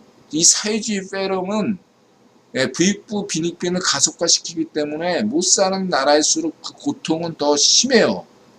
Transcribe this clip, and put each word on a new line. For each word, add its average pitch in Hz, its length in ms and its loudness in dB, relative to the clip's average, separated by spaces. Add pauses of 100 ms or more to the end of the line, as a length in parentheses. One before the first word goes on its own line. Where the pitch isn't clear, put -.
(300)
이 156 140 0
사회주의 208 640 0
패러는, 190 680 -2 (800)
예, 131 140 0
부익부 196 560 0
빈익빈을 175 540 -4
가속화시키기 160 840 0
때문에 151 560 -2
못 131 200 0
사는 190 460 0
나라일수록 151 760 0
그 - 120 -12
고통은 165 640 -4
더 147 200 2
심해요. 147 720 4 (320)